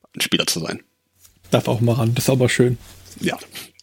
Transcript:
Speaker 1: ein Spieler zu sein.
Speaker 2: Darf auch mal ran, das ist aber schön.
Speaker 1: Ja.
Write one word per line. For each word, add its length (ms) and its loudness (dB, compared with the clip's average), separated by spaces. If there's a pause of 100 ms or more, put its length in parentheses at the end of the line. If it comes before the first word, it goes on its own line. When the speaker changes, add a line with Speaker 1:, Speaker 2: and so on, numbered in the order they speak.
(160)
Speaker 1:
ein 40 -10
Spieler 260 0
zu 140 -2
sein. 220 -8 (680)
Speaker 2:
Darf 180 2
auch 120 0
mal 140 2
ran, 200 0
das 100 0
ist 60 2
aber 180 2
schön. 300 2 (420)
Speaker 1:
Ja. 180 -4 (440)